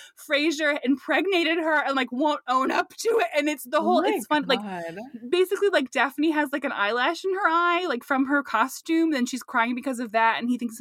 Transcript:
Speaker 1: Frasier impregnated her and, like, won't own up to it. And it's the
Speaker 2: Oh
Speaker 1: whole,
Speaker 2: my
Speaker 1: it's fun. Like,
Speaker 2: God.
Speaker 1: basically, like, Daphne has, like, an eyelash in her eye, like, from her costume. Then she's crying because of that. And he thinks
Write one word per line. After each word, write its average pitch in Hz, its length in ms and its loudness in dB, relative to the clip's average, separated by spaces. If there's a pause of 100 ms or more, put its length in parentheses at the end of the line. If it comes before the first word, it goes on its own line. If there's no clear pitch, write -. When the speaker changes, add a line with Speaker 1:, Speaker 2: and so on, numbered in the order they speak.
(160)
Speaker 1:
Frasier 294 680 0
impregnated 320 720 0
her 311 260 2
and, 269 120 -2
like, 262 160 -2
won't 294 340 0
own 262 240 0
up 359 280 -2
to - 100 -2 (100)
it. 349 80 2 (100)
And 294 120 2
it's 302 160 -4
the 294 140 -2
Speaker 2:
Oh 330 40 2
Speaker 1:
whole, 349 200 4
Speaker 2:
my 415 80 2
Speaker 1:
it's 311 180 -2
fun. 302 180 2
Like, 254 160 0
Speaker 2:
God. 170 320 -8 (340)
Speaker 1:
basically, 370 420 2
like, 294 200 2
Daphne 285 400 0
has, 294 220 0
like, 277 100 -4
an 269 80 -4
eyelash 240 540 -2
in 381 100 0
her 381 140 0
eye, 349 400 2
like, 240 160 -4
from 269 220 0
her 285 180 2
costume. 320 680 0
Then 247 160 0
she's 254 160 -6
crying 240 320 0
because 240 240 -4
of 233 140 -6
that. 226 260 4
And 240 100 -4
he 247 80 0
thinks 226 240 -8